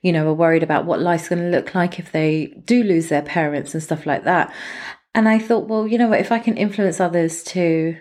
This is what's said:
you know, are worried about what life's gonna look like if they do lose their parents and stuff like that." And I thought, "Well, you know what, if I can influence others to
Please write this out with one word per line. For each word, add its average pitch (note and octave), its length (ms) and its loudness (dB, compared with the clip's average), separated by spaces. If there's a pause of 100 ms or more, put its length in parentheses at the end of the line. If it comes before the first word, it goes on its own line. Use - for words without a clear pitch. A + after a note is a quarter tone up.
you F#3 100 2
know, D#3 160 2
are D#3 60 2
worried E3 300 4
about D#3 220 0
what E3+ 160 0
life's E3+ 280 0
gonna F3 200 -2
look - 240 0
like F3+ 240 0
if E3 140 -14
they D#3 360 0 (180)
do A#3+ 180 4
lose E3 260 2
their C#3+ 120 0
parents D3+ 520 -4
and D#3+ 80 -4
stuff D#3 240 -6
like C#3 200 -2
that." E3+ 280 0 (640)
And A3 120 4
I A3 120 4
thought, A3 280 0
"Well, A3 200 -2
you A3+ 100 0
know A#3 120 4
what, A3 100 4
if G3+ 120 -2
I A3+ 80 0
can A3+ 180 -2
influence G3 420 0
others E3+ 460 0
to E3 560 0